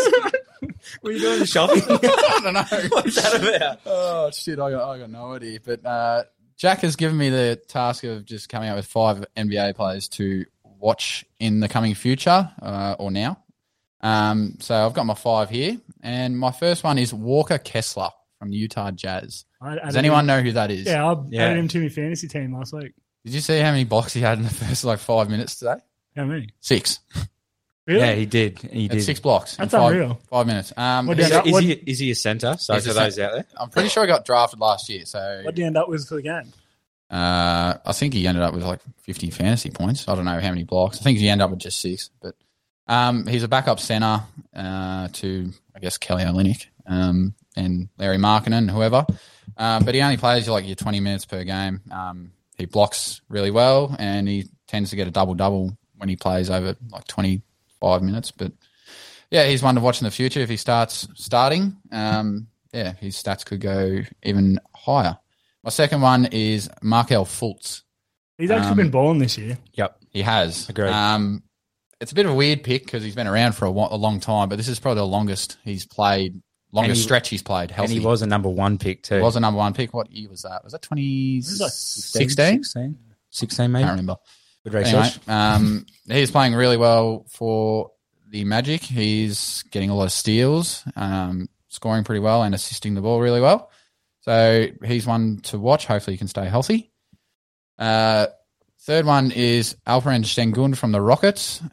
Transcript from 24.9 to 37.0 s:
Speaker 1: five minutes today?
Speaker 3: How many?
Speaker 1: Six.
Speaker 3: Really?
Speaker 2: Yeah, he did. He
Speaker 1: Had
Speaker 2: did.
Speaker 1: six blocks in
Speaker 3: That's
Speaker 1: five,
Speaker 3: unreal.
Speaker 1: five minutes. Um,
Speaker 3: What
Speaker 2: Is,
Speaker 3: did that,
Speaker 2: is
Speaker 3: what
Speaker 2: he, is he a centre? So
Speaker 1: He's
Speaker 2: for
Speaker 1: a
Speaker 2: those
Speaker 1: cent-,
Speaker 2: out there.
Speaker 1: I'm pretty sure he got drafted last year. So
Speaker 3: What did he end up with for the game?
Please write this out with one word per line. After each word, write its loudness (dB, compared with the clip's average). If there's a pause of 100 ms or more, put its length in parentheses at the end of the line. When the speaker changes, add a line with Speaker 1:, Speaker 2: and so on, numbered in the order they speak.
Speaker 1:
five 0
minutes -4
today? -4 (400)
Speaker 3:
How -6
many? -6 (100)
Speaker 1:
Six. -2 (840)
Speaker 3:
Really? 2
Speaker 2:
Yeah, 4
he 0
did. 0
He -6
Speaker 1:
Had -4
Speaker 2:
did. 0
Speaker 1:
six -2
blocks 0
in -4
Speaker 3:
That's -2
Speaker 1:
five, 6
Speaker 3:
unreal. 0
Speaker 1:
five 2
minutes. -4
Um, 0
Speaker 3:
What 0
Speaker 2:
Is, 6
Speaker 3:
did 4
that, 4
Speaker 2:
is 6
Speaker 3:
what 6
Speaker 2:
he, 4
is -6
he -2
a -2
centre? -2
So -2
Speaker 1:
He's -2
Speaker 2:
for -2
Speaker 1:
a -2
Speaker 2:
those 2
Speaker 1:
cent-, -4
Speaker 2:
out -6
there. -6 (120)
Speaker 1:
I'm -8
pretty 0
sure 2
he 4
got 2
drafted 2
last 0
year. -10
So -8
Speaker 3:
What -8
did -2
he -2
end -4
up 0
with -6
for -10
the -8
game? -10 (560)